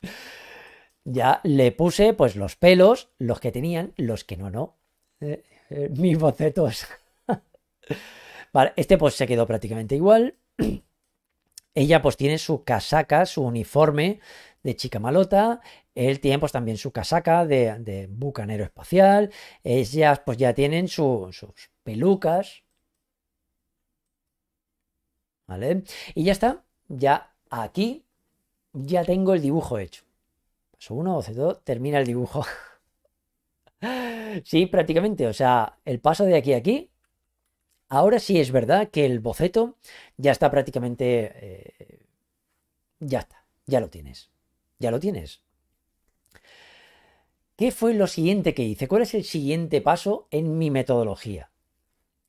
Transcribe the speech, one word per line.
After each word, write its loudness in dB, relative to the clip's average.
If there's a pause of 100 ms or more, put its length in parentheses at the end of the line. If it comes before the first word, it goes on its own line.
(1040)
ya 0
le 4
puse, 2
pues, 2
los -6
pelos, 6
los -2
que -4
tenían, -4
los -4
que -12
no, -10
no. -8 (420)
Eh, -10 (260)
eh, -6
mis 2
bocetos. 0 (400)
<laughs> -12
Vale, 4
este, 4
pues, 2
se -2
quedó 2
prácticamente -4
igual. 4 (220)
<clears throat> -10
Ella, 4
pues, 2
tiene 0
su -4
casaca, 0
su -6
uniforme 0 (420)
de -4
chica -8
malota. 2 (340)
Él 0
tiene, 2
pues, -2
también -4
su -10
casaca 2
de, 2
de -10
bucanero -6
espacial. 4 (320)
Ellas, 2
pues, -6
ya 2
tienen 0
su, -2
sus -20 (120)
pelucas. -2 (2750)
¿Vale? -6 (320)
Y -4
ya 2
está. -2 (240)
Ya 0 (160)
aquí -6 (680)
ya -2
tengo 2
el 0
dibujo -2
hecho. -12 (680)
Paso -16
uno, -2
boceto, -2
termina -2
el 2
dibujo. -4
<laughs> -18 (1600)
Sí, 0
prácticamente, 0
o -2
sea, 0
el -6
paso 2
de 4
aquí 2
a 2
aquí, -2 (960)
ahora 4
sí 0
es 0
verdad 2
que 0
el 0
boceto -2 (400)
ya 2
está 2
prácticamente... -2
Eh, -20 (920)
ya -4
está, -20 (220)
ya 0
lo -8
tienes, -20 (480)
ya -4
lo -2
tienes. -8 (2250)
¿Qué 0
fue 0
lo 2
siguiente 0
que -4
hice? -4
¿Cuál 2
es -4
el -2
siguiente -2
paso -2
en -2
mi 0
metodología? -4 (800)